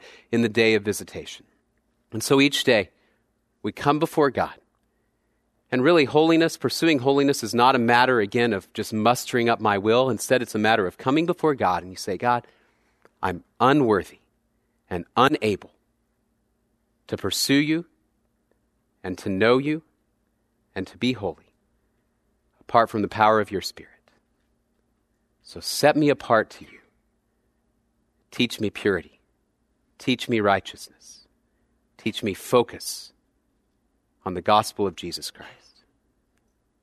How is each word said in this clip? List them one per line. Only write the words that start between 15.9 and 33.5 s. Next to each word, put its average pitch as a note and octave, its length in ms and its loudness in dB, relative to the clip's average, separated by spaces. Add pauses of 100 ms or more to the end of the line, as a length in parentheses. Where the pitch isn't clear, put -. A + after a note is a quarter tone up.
to - 80 -6
pursue - 380 -2
you D#3 300 0 (1160)
and F#2 160 -10
to - 100 -10
know A2 300 2
you D3+ 240 -4 (920)
and F#2+ 120 -8
to - 100 -20
be B2 180 -2
holy G2+ 380 -10 (1080)
apart A2+ 300 2
from A2 100 -2
the G2 80 -2
power A2 320 4
of G2+ 100 -4
your F#2+ 120 -6
Spirit. - 480 -18 (1300)
So - 160 -20
set - 380 0
me D3 140 2
apart A2+ 400 0
to - 140 -20
you. - 160 -20 (1500)
Teach - 300 -4
me G#2+ 80 -4
purity. - 520 -4 (800)
Teach - 300 -4
me A#2 120 0
righteousness. - 840 -4 (680)
Teach - 260 -8
me G2+ 120 -4
focus - 800 -4 (1120)